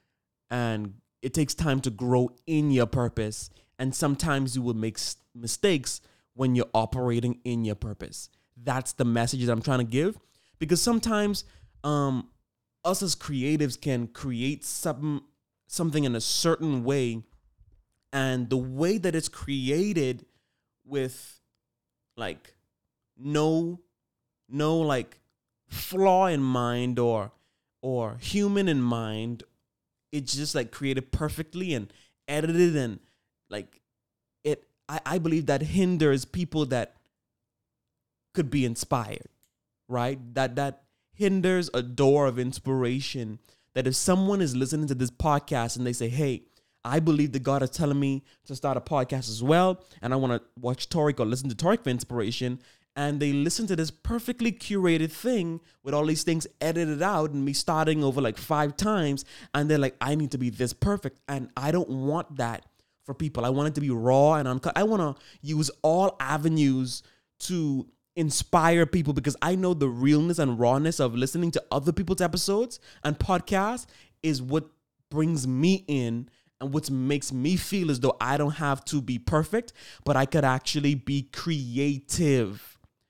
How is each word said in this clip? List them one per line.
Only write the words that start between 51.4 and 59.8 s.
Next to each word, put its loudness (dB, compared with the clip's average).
to -6
Tariq 0
for -2
inspiration," -4
and -2
they 0
listen 0
to 0
this -2
perfectly -4
curated 0
thing -2
with -4
all 2
these 0
things 0
edited -2
out 0
and -2
me 0
starting 0
over, 2
like, 0
five -2
times, 0
and 0
they're 6
like, 0